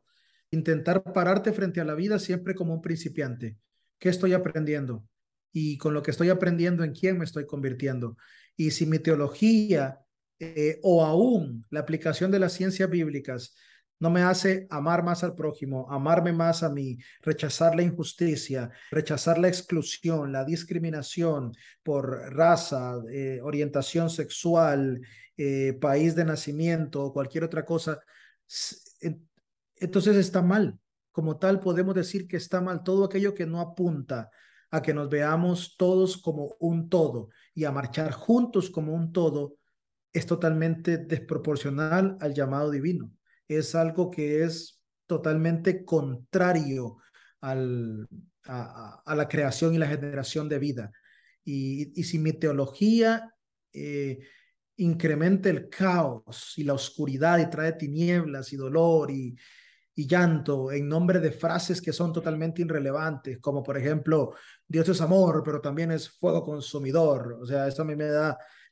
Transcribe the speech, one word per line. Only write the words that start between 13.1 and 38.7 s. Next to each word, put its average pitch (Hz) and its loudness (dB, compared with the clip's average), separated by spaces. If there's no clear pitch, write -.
no 165 2
me 180 4
hace 185 2
amar 165 0
más 175 -2
al 170 -4
prójimo, 135 -6
amarme 165 2
más 165 2
a 160 2
mí, 135 -6
rechazar 160 2
la 175 2
injusticia, 156 -2
rechazar 156 0
la 175 4
exclusión, 165 -2
la 135 -4
discriminación 160 -4
por 135 -4
raza, 139 4
eh, 135 -6
orientación 147 0
sexual, 147 2
eh, 135 -2
país 147 2
de 165 2
nacimiento 156 -2
o 139 -6
cualquier 139 -4
otra 160 -4
cosa, 160 -4
s-, - -8
en-, - -8
entonces 202 2
está 185 4
mal. 180 2
Como 156 -2
tal, 190 2
podemos 185 2
decir 185 -2
que 185 -4
está 180 -2
mal 180 -4
todo 190 4
aquello 196 0
que 180 -4
no 165 -4
apunta 147 -4
a 156 0
que 156 0
nos 147 -2
veamos 160 0
todos 185 4
como 147 -6
un 165 0
todo 127 2
y 156 -4
a 143 -2
marchar 139 -4
juntos 226 2